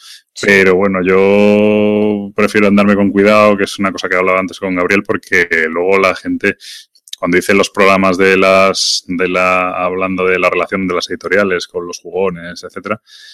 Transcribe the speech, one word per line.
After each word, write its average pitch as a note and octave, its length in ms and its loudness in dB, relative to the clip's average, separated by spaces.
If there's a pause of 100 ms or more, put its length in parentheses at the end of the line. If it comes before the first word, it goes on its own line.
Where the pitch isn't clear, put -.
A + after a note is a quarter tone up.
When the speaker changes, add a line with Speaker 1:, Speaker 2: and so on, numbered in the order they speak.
(320)
Speaker 1:
Sí. - 140 -8
Speaker 2:
pero F#2+ 280 4
bueno, F#2+ 280 0
yo G#2 1300 2
prefiero G#2 340 0
andarme G2+ 280 4
con G2+ 160 0
cuidado, G#2 460 4
que G2 80 -2
es - 140 -10
una F#2+ 120 -4
cosa F2+ 160 -10
que F#2 80 -2
hablaba F#2 240 0
antes F#2 220 -8
con F#2+ 140 -4
Gabriel, F#2+ 280 0
porque F#2+ 420 -2 (240)
luego F2 300 0
la F#2 160 0
gente, F2+ 400 -4 (640)
cuando F2+ 160 -2
dice F2+ 180 0
los G2 160 2
programas F#2+ 480 2
de F#2+ 200 2
las, F#2+ 680 2
de F2+ 200 -4
la, F#2 440 0
hablando F#2 540 -4
de F#2 140 0
la F2+ 100 2
relación F2+ 380 -4
de F2+ 80 -2
las E2+ 140 -4
editoriales F2+ 580 -2
con F2 180 -8
los F2 140 -14
jugones, F2 640 -8
etcétera, G2 380 -10 (320)